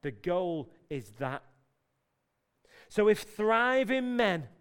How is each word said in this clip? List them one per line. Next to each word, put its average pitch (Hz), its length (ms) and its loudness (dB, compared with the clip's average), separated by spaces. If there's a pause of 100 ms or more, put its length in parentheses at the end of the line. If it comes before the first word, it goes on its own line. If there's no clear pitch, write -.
The 143 100 -8
goal 175 580 -4 (180)
is 127 300 -10
that. 135 240 -6 (1500)
So 214 200 2
if 208 140 4
thriving 247 920 0
men 180 320 0 (120)